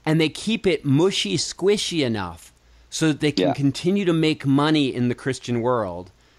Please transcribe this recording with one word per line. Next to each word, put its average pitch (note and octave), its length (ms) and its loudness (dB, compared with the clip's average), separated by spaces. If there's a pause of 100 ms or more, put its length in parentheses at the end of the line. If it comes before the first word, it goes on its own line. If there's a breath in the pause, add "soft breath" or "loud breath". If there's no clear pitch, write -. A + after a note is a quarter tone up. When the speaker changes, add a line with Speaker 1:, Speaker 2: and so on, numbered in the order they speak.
Speaker 1:
and D#3 160 2
they D#3 80 2
keep - 380 -4
it E3 180 0
mushy, F3+ 520 2
squishy F3 680 -2
enough F#2+ 480 -6 (380 soft breath)
so D#3+ 180 0
that C#3+ 120 0
they D3+ 120 0
can F3+ 160 0
Speaker 2:
Yeah. - 60 0
Speaker 1:
continue E3 500 0
to E3+ 80 2
make D#3 340 0
money C#3+ 480 2
in B2 140 0
the A#2+ 60 -2
Christian B2 460 -4
world. G2+ 500 -2 (280 soft breath)